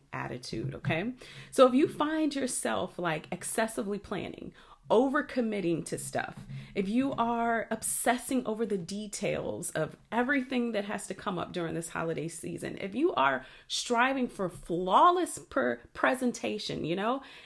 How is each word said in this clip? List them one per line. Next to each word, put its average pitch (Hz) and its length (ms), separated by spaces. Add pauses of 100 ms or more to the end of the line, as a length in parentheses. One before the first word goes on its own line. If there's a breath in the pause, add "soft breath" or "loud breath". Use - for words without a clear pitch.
(120)
attitude, 131 600
okay? 180 380 (380 loud breath)
So 262 160
if 247 80
you 302 140
find 311 460
yourself, 247 640
like, 160 320
excessively 208 680
planning, - 540 (380 loud breath)
overcommitting 220 960
to 143 120
stuff, - 360 (400 loud breath)
if 196 140
you 262 240
are 233 580
obsessing 247 760
over 220 180
the 202 140
details 175 920
of 151 260 (140)
everything 247 600
that 202 140
has 208 200
to - 80
come 190 240
up - 140
during 165 220
this 165 160
holiday 165 380
season, - 520
if 196 140
you 311 180
are 139 320 (240 loud breath)
striving 247 600
for 196 200
flawless 262 880
per-, 247 420 (120)
presentation, 220 920
you 165 120
know, 233 260 (240 loud breath)